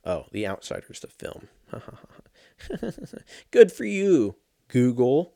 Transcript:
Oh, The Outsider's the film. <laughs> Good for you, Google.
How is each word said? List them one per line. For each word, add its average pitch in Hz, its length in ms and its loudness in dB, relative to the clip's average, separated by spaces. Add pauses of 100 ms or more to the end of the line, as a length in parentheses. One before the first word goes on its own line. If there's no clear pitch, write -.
Oh, 85 280 -8
The 107 140 -6
Outsider's - 540 -12
the - 80 -16
film. - 400 -16 (220)
<laughs> - 1200 -14 (560)
Good 240 200 8
for - 140 -12
you, 190 520 2 (320)
Google. 127 680 2